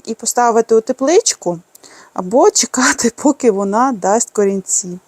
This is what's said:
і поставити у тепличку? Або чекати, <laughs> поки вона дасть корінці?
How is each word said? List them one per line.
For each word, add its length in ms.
і 100
поставити 600
у 60
тепличку? 800
Або 320
чекати, 600
<laughs> 60
поки 340
вона 420
дасть 380
корінці? 760